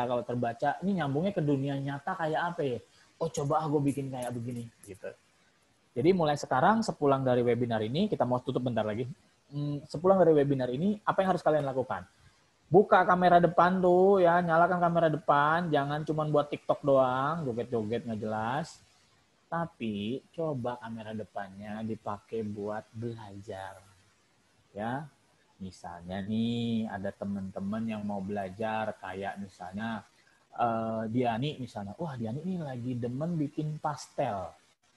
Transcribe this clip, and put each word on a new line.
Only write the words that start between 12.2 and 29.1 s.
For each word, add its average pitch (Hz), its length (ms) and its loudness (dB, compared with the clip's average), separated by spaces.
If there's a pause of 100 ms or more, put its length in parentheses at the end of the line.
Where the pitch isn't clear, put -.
Buka 196 320 8
kamera 180 320 8
depan 175 400 6
tuh 185 400 6
ya, 175 240 6
nyalakan 175 400 4
kamera 170 320 4
depan, 156 560 2
jangan 147 320 0
cuma 151 240 -2
buat 147 240 2
TikTok - 320 -2
doang, 135 640 2
joget-joget 117 640 -4
nggak 110 80 -4
jelas. 110 640 -6 (640)
Tapi 117 880 -6
coba 127 480 -4
kamera 113 320 -12
depannya 104 720 -10
dipakai 110 560 -8
buat 104 480 -6
belajar. 101 880 -12 (960)
Ya, 120 320 -6 (560)
misalnya 92 640 -10
nih 113 640 -2
ada 98 240 -6
teman-teman 98 720 -6
yang 107 160 -6
mau 104 240 -6
belajar, 104 720 -4
kayak 98 400 -8